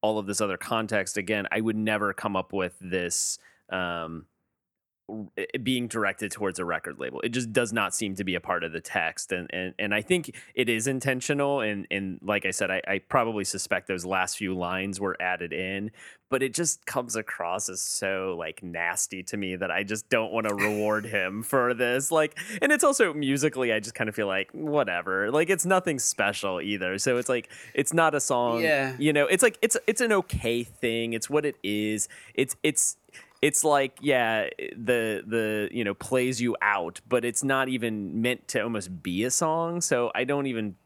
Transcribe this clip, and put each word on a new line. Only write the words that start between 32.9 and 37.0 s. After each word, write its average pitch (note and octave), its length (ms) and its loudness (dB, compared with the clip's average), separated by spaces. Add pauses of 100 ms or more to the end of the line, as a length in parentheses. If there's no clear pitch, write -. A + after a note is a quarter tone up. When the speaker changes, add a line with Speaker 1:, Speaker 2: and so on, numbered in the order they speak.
Speaker 1:
it's D3 220 4
like, C#3 380 4
yeah, A2+ 480 2 (260)
the, A2+ 500 2
the, G#2+ 460 0
you A#2+ 120 -2
know, G2+ 120 0
plays B2+ 460 0
you A#2+ 200 0
out, F#2+ 480 0